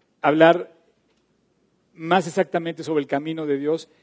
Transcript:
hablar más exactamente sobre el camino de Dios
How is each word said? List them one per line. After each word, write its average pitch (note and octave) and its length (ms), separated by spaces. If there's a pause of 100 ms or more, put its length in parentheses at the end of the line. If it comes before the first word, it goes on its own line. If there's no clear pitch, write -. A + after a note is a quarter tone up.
(220)
hablar D#3+ 500 (1200)
más E3+ 340
exactamente E3 560
sobre D3+ 180
el C3+ 60
camino D#3 380
de C#3+ 120
Dios D3+ 320 (140)